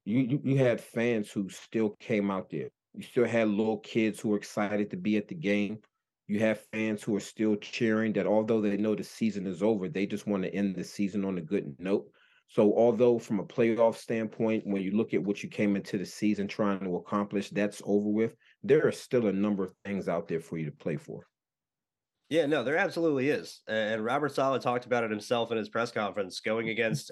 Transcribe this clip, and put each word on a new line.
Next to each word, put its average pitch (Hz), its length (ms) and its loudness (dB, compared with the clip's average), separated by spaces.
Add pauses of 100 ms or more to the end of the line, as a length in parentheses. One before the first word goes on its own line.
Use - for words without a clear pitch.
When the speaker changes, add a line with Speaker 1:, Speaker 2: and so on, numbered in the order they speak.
Speaker 1:
you, 107 140 0
you, 131 240 0
you 135 140 2
had 120 240 4
fans 113 500 -2
who 98 180 -4
still 107 420 -2 (100)
came 101 280 0
out 95 220 -4
there. 69 200 -6 (240)
You 101 80 -12
still 120 240 2
had 110 220 2
little 107 300 0
kids 110 400 0
who 110 120 -2
were 104 60 2
excited 104 540 -2
to 101 60 -6
be 104 200 0
at 104 120 -2
the 95 80 -10
game. 101 420 0 (480)
You 104 140 0
have 110 320 0
fans 110 320 -2
who 107 100 0
are 98 60 0
still 107 340 0
cheering 110 600 0
that 95 120 0
although 110 340 2
they 101 160 0
know 107 200 0
the 98 80 -6
season 101 420 -4
is 92 160 -6
over, 101 260 2
they 98 180 -2
just 104 200 -6
wanna 98 220 0
end 98 260 0
the 87 80 -6
season 101 420 -2
on 95 140 -2
a 85 40 -4
good 73 360 -4
note. 95 300 -2 (380)
So 104 300 4
although 120 420 6
from 107 220 -2
a 82 40 -4
playoff 113 520 4
standpoint, 113 720 -2
when 98 160 0
you 95 100 -4
look 107 220 2
at 90 80 2
what 101 200 -2
you 95 60 -8
came 101 280 2
into 98 200 -4
the 90 80 -4
season 101 420 0
trying 101 340 -2
to 92 160 -2
accomplish, 101 540 -2
that's 101 340 -2
over 104 240 2
with, 110 280 0 (260)
there 135 240 6
are 110 60 4
still - 340 0
a 95 60 2
number 98 320 0
of 90 80 -6 (120)
things 95 240 -4
out 85 200 -2
there 82 120 -2
for 82 180 -8
you 78 80 -4
to 71 40 -6
play 78 260 -6
for. - 300 -14 (1040)
Speaker 2:
Yeah, 151 160 4
no, 143 180 2
there 147 140 0
absolutely 165 500 2
is. 95 400 -4
A-, 110 40 -6
and 110 320 0
Robert 139 300 0
Saleh 135 280 0
talked 123 240 -2
about 117 180 0
it 107 60 -2
himself 113 420 -2
in 110 60 0
his 107 100 -4
press 117 240 -2
conference, 98 480 -4
going 113 280 -2
Speaker 1:
<laughs> - 20 -2
Speaker 2:
against 113 420 -2